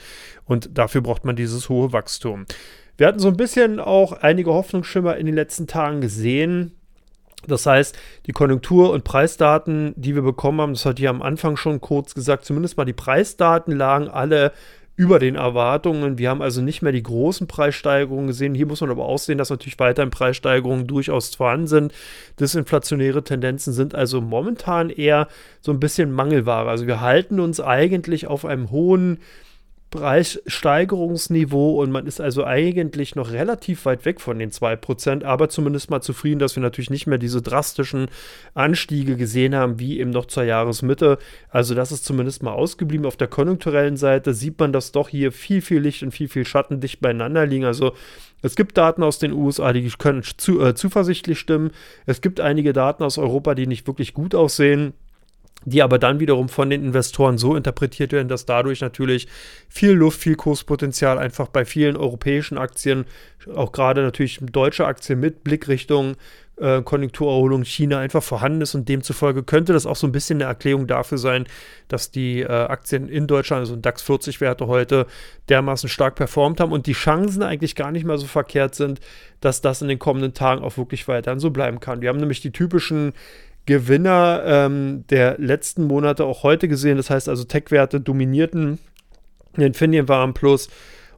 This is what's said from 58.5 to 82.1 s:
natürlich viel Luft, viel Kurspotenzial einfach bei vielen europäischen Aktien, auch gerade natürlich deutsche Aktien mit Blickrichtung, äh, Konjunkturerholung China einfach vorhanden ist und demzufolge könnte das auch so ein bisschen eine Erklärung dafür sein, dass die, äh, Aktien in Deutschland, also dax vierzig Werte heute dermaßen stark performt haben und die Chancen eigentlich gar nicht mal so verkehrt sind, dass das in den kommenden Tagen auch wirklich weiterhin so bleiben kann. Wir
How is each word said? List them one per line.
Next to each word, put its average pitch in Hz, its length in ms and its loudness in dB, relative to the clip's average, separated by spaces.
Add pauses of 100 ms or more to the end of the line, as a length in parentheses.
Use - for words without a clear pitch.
natürlich 127 460 -2 (420)
viel - 220 4
Luft, 156 300 4
viel 156 160 0
Kurspotenzial 143 840 -2
einfach 131 300 -6
bei 131 160 0
vielen 147 320 0
europäischen 143 600 -2
Aktien, 131 500 -2 (460)
auch 135 200 -4
gerade 135 300 2
natürlich 131 380 -2
deutsche 135 460 0
Aktien 135 320 -4
mit 156 240 -2
Blickrichtung, 139 720 0 (460)
äh, 131 200 2
Konjunkturerholung 135 840 0
China 143 340 0
einfach 135 240 -2
vorhanden 139 380 -2
ist 147 160 -4
und 123 120 -4
demzufolge 135 540 -2
könnte 165 300 2
das 160 120 4
auch 127 120 -4
so - 100 0
ein 135 60 0
bisschen 147 280 -2
eine 135 80 -2
Erklärung 135 380 -2
dafür 127 320 -2
sein, 127 260 0 (440)
dass - 240 -6
die, 127 300 -4
äh, 127 40 -6
Aktien 123 640 -2
in 151 180 -2
Deutschland, 139 340 0
also 120 140 -6
dax 120 260 -4
vierzig 139 400 -2
Werte 127 280 -2
heute 123 380 2 (420)
dermaßen 135 400 2
stark 135 260 0
performt 147 460 0
haben 165 100 2
und 151 160 -2
die 143 60 -2
Chancen 190 500 0
eigentlich 160 320 -4
gar 147 160 -6
nicht 165 160 -4
mal 156 100 0
so 143 100 -6
verkehrt 139 500 -2
sind, 139 240 -2 (400)
dass 131 200 0
das 131 220 -2
in 143 60 -4
den 135 100 -2
kommenden 135 360 -2
Tagen 131 280 0
auch - 160 -8
wirklich 127 300 -8
weiterhin 123 320 -2
so 156 100 0
bleiben 131 300 -4
kann. 120 200 -8
Wir 120 100 -2